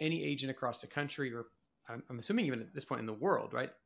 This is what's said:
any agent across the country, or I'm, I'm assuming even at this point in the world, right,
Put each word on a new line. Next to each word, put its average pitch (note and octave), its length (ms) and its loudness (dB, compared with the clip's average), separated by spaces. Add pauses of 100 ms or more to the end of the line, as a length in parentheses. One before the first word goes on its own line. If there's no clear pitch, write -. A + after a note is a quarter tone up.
any D#3+ 240 2
agent C#3 260 0
across B2+ 300 0
the - 60 -10
country, C#3+ 460 -2
or A#2 140 -6 (420)
I'm, A#2 220 -8
I'm B2 80 -4
assuming G3+ 280 2
even B2 140 2
at A2 140 -10
this - 100 -4
point B2 160 -2
in A2 60 -2
the A2 60 0
world, C3+ 400 2
right, B2 180 0 (160)